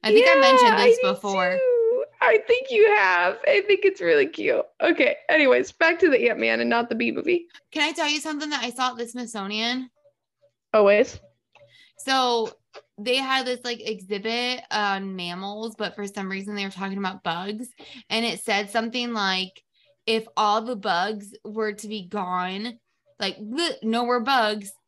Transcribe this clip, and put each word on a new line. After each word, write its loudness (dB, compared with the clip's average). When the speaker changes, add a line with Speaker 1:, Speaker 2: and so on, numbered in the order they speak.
Speaker 1:
I 0
think 8
I 6
Speaker 2:
Yeah, 6
Speaker 1:
mentioned 6
this 6
Speaker 2:
I 2
do 2
Speaker 1:
before. -2
Speaker 2:
too. 0
I 4
think 0
you 6
have. 2
I 4
think 4
it's 2
really 4
cute. -2
Okay. 2
Anyways, 4
back 0
to 6
the 2
Ant-Man 0
and 0
not 0
the -6
Bee -4
Movie. -2
Speaker 1:
Can -2
I -2
tell -4
you -2
something -8
that -4
I -6
saw -4
at -14
the -8
Smithsonian? -8
Speaker 2:
Always. 4
Speaker 1:
So -2
they -4
had -2
this, -6
like, -8
exhibit -6
on -4
mammals, -10
but -8
for -10
some -8
reason -8
they -6
were -10
talking -8
about -8
bugs. -8
And -2
it -6
said -2
something -4
like, -4
if -2
all 2
the -6
bugs -4
were -6
to -14
be -10
gone, -6
like, -6
bleh, -4
no 0
more 0
bugs 0